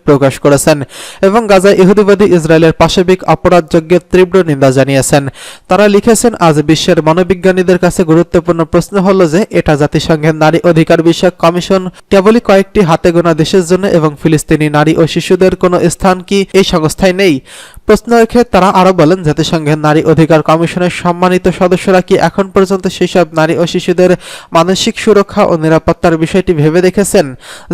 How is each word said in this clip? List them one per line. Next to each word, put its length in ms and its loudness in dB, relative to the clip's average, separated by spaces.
প্রকাশ 340 0
করেছেন 440 0
এবং 260 0
গাজায় 300 2
ইহুদিবাদী 480 2
ইসরায়েলের 480 2
পাশবিক 500 0
অপরাধযজ্ঞের 760 0
তীব্র 320 2
নিন্দা 280 0
জানিয়েছেন। 520 0
তারা 200 2
লিখেছেন, 520 0
"আজ 220 2
বিশ্বের 420 0
মনোবিজ্ঞানীদের 760 0
কাছে 260 -2
গুরুত্বপূর্ণ 600 0
প্রশ্ন 340 -2
হল 280 2
যে 220 -2
এটা 260 -2
জাতিসংঘের 600 -2
নারী 280 0
অধিকার 400 2
বিষয়ক 340 0
কমিশন 520 -2
কেবলই 300 2
কয়েকটি 420 0
হাতে 300 0
গোনা 220 0
দেশের 320 0
জন্য 220 -2
এবং 360 0
ফিলিস্তিনি 460 -2
নারী 260 0
ও 120 0
শিশুদের 480 0
কোনো 340 0
স্থান 320 -2
কি 320 -2
এই 100 2
সংস্থায় 500 -2
নেই?" 260 0
প্রশ্ন 320 0
রেখে 260 2
তারা 260 0
আরও 240 2
বলেন, 300 0
জাতিসংঘের 540 -2
নারী 260 0
অধিকার 380 2
কমিশনের 480 -2
সম্মানিত 580 -2
সদস্যরা 420 0
কি 140 -2
এখন 340 -2
পর্যন্ত 380 -2
সেসব 460 -2
নারী 240 0
ও 100 -2
শিশুদের 440 0
মানসিক 480 -2
সুরক্ষা 440 0
ও 140 0
নিরাপত্তার 600 0
বিষয়টি 360 -2
ভেবে 280 0
দেখেছেন, 540 -2